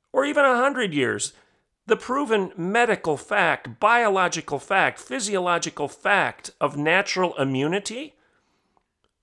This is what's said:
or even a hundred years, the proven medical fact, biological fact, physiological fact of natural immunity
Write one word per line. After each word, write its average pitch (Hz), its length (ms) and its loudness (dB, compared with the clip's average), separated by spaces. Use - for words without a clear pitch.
or 277 120 2
even 285 200 2
a 254 120 4
hundred 240 380 0
years, 117 380 -2
the 226 100 2
proven 226 600 -2
medical 185 600 0
fact, 160 600 -2
biological 196 800 2
fact, 170 400 0
physiological 180 880 -2
fact 185 720 -2
of 143 200 -2
natural 180 560 0
immunity 165 800 -4